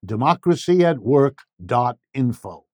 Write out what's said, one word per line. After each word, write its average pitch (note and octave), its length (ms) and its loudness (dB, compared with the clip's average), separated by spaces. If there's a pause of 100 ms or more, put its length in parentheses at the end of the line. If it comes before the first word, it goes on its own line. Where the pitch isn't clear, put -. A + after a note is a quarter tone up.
democracy E3 760 0
at E3 160 0
work C#3 440 0 (220)
dot B2 320 -2 (160)
info. A2 600 -6